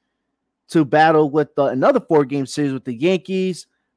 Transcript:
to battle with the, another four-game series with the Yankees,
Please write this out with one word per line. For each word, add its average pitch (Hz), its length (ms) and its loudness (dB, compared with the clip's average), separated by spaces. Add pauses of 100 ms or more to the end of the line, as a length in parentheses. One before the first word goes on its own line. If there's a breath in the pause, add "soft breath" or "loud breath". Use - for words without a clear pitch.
(680)
to 160 140 2
battle 156 460 2
with 147 260 -2
the, 143 100 0
another 160 360 0
four-game 143 440 0
series 143 280 -4
with 131 100 -10
the 127 100 -10
Yankees, 185 720 -4 (300)